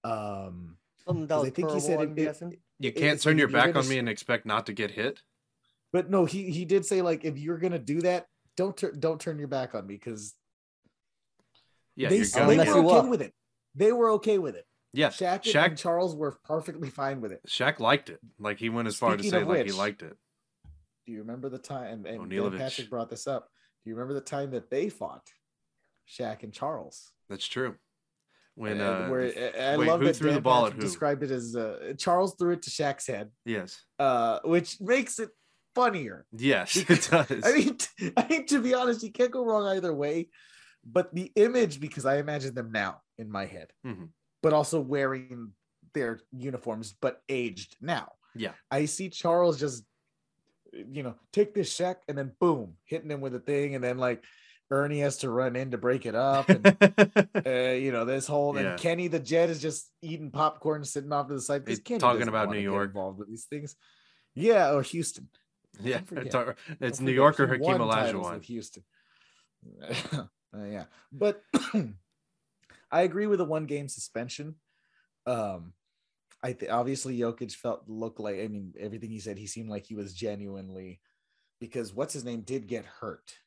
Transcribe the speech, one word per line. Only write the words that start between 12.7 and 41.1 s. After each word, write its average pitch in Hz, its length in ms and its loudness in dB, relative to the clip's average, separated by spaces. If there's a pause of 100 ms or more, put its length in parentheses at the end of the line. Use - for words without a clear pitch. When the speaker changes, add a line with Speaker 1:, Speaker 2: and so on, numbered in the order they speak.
Speaker 2:
Mess - 20 6
you 165 100 10
Speaker 1:
okay 180 120 10
Speaker 2:
up. 262 120 6
Speaker 1:
with 208 120 2
it. 113 120 -8 (420)
They 202 160 6
were 233 200 4
okay 214 260 4
with 143 180 -2
it. 87 100 -16 (280)
Speaker 3:
Yeah, 143 160 4
Speaker 1:
Shaq 180 240 0
and, 202 100 -4
Speaker 3:
Shaq 175 240 6
Speaker 1:
and 160 100 0
Charles 170 380 0
were 147 280 -4
perfectly 156 460 -6
fine 135 320 -4
with 104 100 -6
it. - 160 -14
Speaker 3:
Shaq 143 320 0
liked 117 300 2
it. 82 100 -16 (200)
Like, 104 200 -6
he 117 100 -2
went 117 180 -2
as 104 80 -4
far 110 200 4
to 101 80 -4
Speaker 1:
Speaking 104 80 0
Speaker 3:
say, 107 100 4
Speaker 1:
of 101 60 -2
Speaker 3:
like, 160 160 2
he 101 80 -4
Speaker 1:
which, 95 60 -4
Speaker 3:
liked 101 260 -2
it. 80 140 -16 (880)
Speaker 1:
do 117 80 -16
you 107 60 -10
remember 123 300 -10
the 127 100 -10
time, 113 460 -10
and, - 20 -10
and 110 140 -10
Speaker 3:
O'Neal 98 280 -4
Speaker 1:
Ben 92 100 -6
Patrick 131 300 -8
brought 117 200 -6
this - 180 -10
up, 135 220 -6 (340)
do 110 60 -12
you 113 60 -8
remember 127 180 -8
the 139 80 -4
time 139 300 -6
that 123 180 -8
they 160 200 -2
fought, 69 400 -12 (800)
Shaq 110 360 -10
and 107 100 -16
Charles? 123 580 -10 (180)
Speaker 3:
That's 98 180 -8
true. 127 280 -4 (800)
When, 104 260 -4
Speaker 1:
Uh, - 20 0
Speaker 3:
uh, 95 260 -2
Speaker 1:
where, 127 120 -2
Speaker 3:
the 123 280 -4
f-, - 60 -10
Speaker 1:
uh, - 40 -6 (140)
I - 40 2
Speaker 3:
wait, 120 100 4
Speaker 1:
love 170 120 4
Speaker 3:
who 139 80 4
Speaker 1:
that 165 80 4
Speaker 3:
threw 147 140 2
the 147 60 4
Speaker 1:
Dan 123 80 -2
Speaker 3:
ball 123 200 8
Speaker 1:
Patrick 104 100 0
Speaker 3:
at - 0 -
who? 107 80 -6
Speaker 1:
described 139 420 -2
it 135 80 -4
as, 117 240 -6
uh, 110 420 -6
Charles 180 380 2
threw 175 180 0
it 170 100 -4
to - 80 -12
Shaq's 143 360 -2
head. 107 240 -6 (140)
Speaker 3:
Yes. 101 400 -6 (140)
Speaker 1:
Uh, 120 440 2
which 170 380 0
makes 233 380 -2
it 220 100 -6 (460)
funnier. 180 500 0 (100)
Speaker 3:
Yes, 113 400 2
<laughs> - 20 4
it 185 100 0
Speaker 1:
Because, 175 220 6
Speaker 3:
does. 139 360 2
Speaker 1:
I 233 80 6
mean, 269 240 2
t-, - 360 -6
<laughs> - 40 2
I 233 100 2
mean, 311 200 0
to 285 140 2
be 247 120 2
honest, 240 300 0
you 214 80 -10
can't 247 200 0
go 254 140 -4
wrong 214 220 2
either 180 260 0
way. 151 360 -2 (600)
But 175 240 0